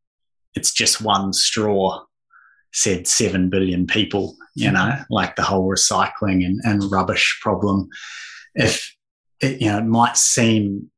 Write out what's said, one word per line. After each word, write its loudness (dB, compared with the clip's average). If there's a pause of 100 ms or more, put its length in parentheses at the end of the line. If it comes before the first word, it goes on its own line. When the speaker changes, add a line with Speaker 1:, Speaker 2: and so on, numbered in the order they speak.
(540)
Speaker 1:
"It's -2
just 0
one 0
straw," 0 (680)
said 0
seven 2
billion 0
people, -2 (180)
you 0
know, 2
Speaker 2:
Mm-hmm. -2
Speaker 1:
like -2
the -2
whole 0
recycling 0
and, -2
and 0
rubbish 0
problem. 0 (680)
If 0 (460)
it, -2
you 2
know, 0
it -2
might 4
seem 2